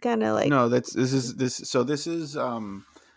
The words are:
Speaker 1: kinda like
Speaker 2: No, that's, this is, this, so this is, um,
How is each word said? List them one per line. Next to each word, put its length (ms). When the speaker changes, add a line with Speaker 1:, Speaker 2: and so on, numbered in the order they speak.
Speaker 1:
kinda 320
like 160
Speaker 2:
No, 200
that's, 240
this 200
is, 220
this, 200
so 280
this 240
is, 300
um, 480